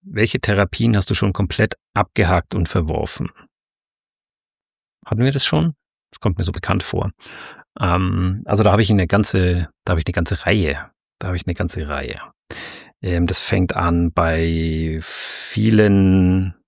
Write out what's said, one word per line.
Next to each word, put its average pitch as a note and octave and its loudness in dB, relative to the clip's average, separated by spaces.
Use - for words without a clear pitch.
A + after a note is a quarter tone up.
Welche - -2
Therapien G#2 0
hast G2 0
du G2+ 2
schon G2 0
komplett G#2+ -2
abgehakt F#2 0
und E2+ 0
verworfen? - -4
Hatten A2 -2
wir C3+ 2
das C#3 -2
schon? D#3+ 0
Das - -20
kommt F2 0
mir F2+ -2
so E2+ -2
bekannt - -4
vor. - -4
Ähm, F#2 0
also G#2 2
da G2 6
habe G#2 4
ich G#2 2
eine G2+ 4
ganze, F2+ 2
da - -2
habe E2+ 2
ich - -2
eine - -4
ganze - -2
Reihe. F2 0
Da - -6
habe F#2 -4
ich - -8
eine F2 -4
ganze D#2 -4
Reihe. C#2 -8
Ähm, F2 0
das F#2 -2
fängt F2+ 0
an E2+ 0
bei D#2+ 0
vielen F#2+ 2